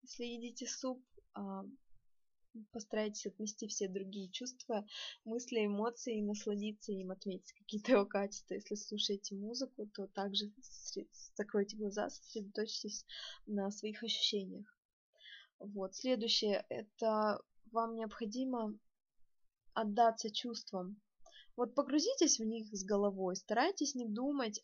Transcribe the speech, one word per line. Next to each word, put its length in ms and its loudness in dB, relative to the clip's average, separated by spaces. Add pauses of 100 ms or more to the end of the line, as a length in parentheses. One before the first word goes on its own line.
Если 220 -6
едите 420 -6
суп, 380 -4 (280)
а, 300 -4 (1080)
постарайтесь 560 -2
отмести 400 -6
все 200 -2
другие 420 -6
чувства, 560 -4 (380)
мысли, 420 0
эмоции 520 0
и 60 2
насладиться 680 -2
им, 200 -2
отметить 420 -6
какие-то 400 0
его 120 10
качества. 500 -2
Если 200 -4
слушаете 600 -2
музыку, 520 -6
то 200 -8
также 440 -2 (100)
сосред-, 460 -10 (300)
закройте 400 0
глаза, 320 -2
сосредоточьтесь 960 -6 (400)
на 260 0
своих 320 -6
ощущениях. 600 0 (960)
Вот. 360 -4
Следующее — 720 4
это 720 2 (300)
вам 240 0
необходимо 840 -2 (960)
отдаться 580 6
чувствам. 680 -4 (560)
Вот 200 0
погрузитесь 640 6
в 40 0
них 300 -2
с 100 -4
головой, 520 4
старайтесь 580 2
не 140 -2
думать, 560 0